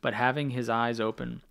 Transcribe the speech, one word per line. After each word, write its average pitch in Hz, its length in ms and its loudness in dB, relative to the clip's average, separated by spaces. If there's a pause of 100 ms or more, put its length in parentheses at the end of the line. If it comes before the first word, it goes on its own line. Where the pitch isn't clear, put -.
but 117 140 2
having 131 340 2
his 123 180 -2
eyes 117 320 0
open. 113 520 -4